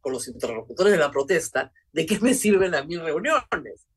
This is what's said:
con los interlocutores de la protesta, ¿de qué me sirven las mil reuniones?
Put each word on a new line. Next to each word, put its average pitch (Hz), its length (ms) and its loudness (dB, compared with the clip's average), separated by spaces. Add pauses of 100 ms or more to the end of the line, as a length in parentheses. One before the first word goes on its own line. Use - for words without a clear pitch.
con 131 100 -4
los 127 160 -6
interlocutores 120 640 0
de 185 80 4
la 143 120 2
protesta, 139 600 -2 (200)
¿de 160 140 -2
qué 208 140 0
me 247 140 4
sirven 190 380 4
las 143 140 -2
mil 170 160 -8
reuniones? 165 960 -2